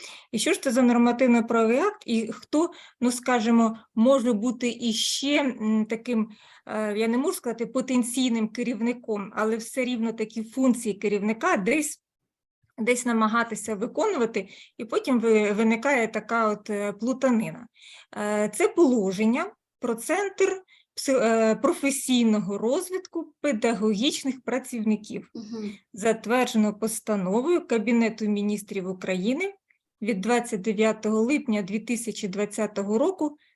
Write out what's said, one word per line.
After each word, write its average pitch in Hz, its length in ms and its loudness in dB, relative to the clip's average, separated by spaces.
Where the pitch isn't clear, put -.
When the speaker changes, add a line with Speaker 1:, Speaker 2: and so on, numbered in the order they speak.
Speaker 1:
І 226 60 -2
що 302 140 2
ж 403 100 -2
це 269 80 0
за 247 120 4
нормативно-правовий 240 960 4
акт, 415 280 0
і 226 260 -2
хто, 320 380 0
ну, 247 120 2
скажімо, 233 680 2
може 247 380 4
бути 233 480 -2
іще, 254 600 0
м, 220 460 0
таким, 233 440 -4
е, 214 320 -4
я 226 100 0
не 233 100 0
можу 311 140 0
сказати 226 340 -6
потенційним 247 840 0
керівником, 226 880 -4
але 220 200 0
все 226 280 -4
рівно 233 280 -2
такі 220 300 -6
функції 233 520 0
керівника 214 600 0
десь, 247 460 -2
десь 247 280 0
намагатися 226 680 0
виконувати, 233 720 -2
і 240 60 -8
потім 254 360 0
ви-, 214 320 4
виникає 226 560 2
така 226 400 -2
от, 208 220 -4
е, 202 220 -2
плутанина. 226 760 0
Е, 208 380 0
це 370 140 2
положення 247 840 2
про 233 140 -2
Центр 381 680 0
пси-, 269 260 2
е, 226 320 4
професійного 233 1040 2
розвитку 339 800 -4
педагогічних 233 1000 0
працівників, 220 920 -4
Speaker 2:
Мгм. 214 360 -10
Speaker 1:
затверджено 220 840 0
постановою 220 920 -2
Кабінету 226 580 0
Міністрів 202 640 -2
України 196 640 -2
від 208 180 -2
двадцять 226 400 -2
дев'ятого 220 600 0
липня 233 420 0
дві 196 160 -4
тисячі 220 500 -6
двадцятого 208 720 -2
року 302 380 0